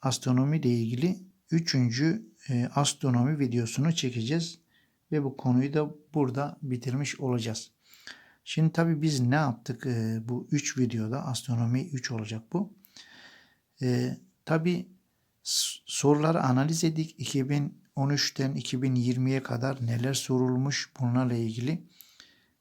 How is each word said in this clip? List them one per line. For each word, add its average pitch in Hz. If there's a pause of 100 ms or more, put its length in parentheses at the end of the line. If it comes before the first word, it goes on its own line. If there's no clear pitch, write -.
astronomi 131
ile 127
ilgili 120 (340)
üçüncü, 151 (200)
e, 123
astronomi 139
videosunu 123
çekeceğiz. 131 (520)
Ve 151
bu 135
konuyu 131
da 151 (240)
burada 139
bitirmiş 131
olacağız. 117 (720)
Şimdi 160
tabii 165
biz 151
ne 123
yaptık, 131
e, 113
bu 120
üç 147
videoda? 113
Astronomi 117
üç 143
olacak 110 (100)
bu. 190 (1080)
E, 123 (280)
tabii 165 (540)
s-, -
soruları 151
analiz 139
ettik. 160
İki 131
bin 143 (140)
on 139
üçten 139
iki 131
bin 131
yirmiye 127
kadar 127
neler 120
sorulmuş 127
bunlarla 123
ilgili, 117 (720)